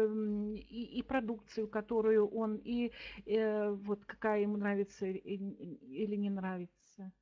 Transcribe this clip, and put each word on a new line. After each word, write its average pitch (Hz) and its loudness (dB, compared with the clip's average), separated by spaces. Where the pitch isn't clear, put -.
м, 214 0
и, 226 -8
и 262 -2
продукцию, 226 -2
которую 220 4
он, 220 0
и, 240 0
э, 214 2
вот 202 -4
какая 214 0
ему 208 2
нравится 202 0
и-, 190 -2
и-, 190 -6
или 208 -2
не 202 0
нравится. 185 -6